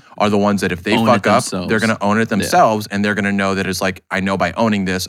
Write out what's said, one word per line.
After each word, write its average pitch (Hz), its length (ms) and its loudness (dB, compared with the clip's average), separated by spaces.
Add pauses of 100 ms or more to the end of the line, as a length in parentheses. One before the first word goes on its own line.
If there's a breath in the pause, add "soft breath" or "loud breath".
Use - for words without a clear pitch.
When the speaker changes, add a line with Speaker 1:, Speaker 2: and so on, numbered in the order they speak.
(200 loud breath)
Speaker 1:
are 104 100 2
the 104 80 2
ones 101 240 2
that 92 100 0
if 87 120 -6
they 107 120 -2
Speaker 2:
Own 117 120 2
it - 40 6
Speaker 1:
fuck 104 140 2
up, 113 200 4
Speaker 2:
themselves. 90 240 -6
Speaker 1:
they're 110 100 2
gonna 110 200 0
own 104 180 0
it 113 40 2
Speaker 2:
Yeah. 110 40 0
Speaker 1:
themselves. 110 640 2
And 101 120 -2
they're 104 120 0
gonna 101 160 -2
know 98 240 0
that 95 100 -2
it's 92 160 -4
like, 95 300 -4
"I 95 80 -2
know 95 180 -2
by 87 140 -2
owning 107 340 0
this, 92 240 -4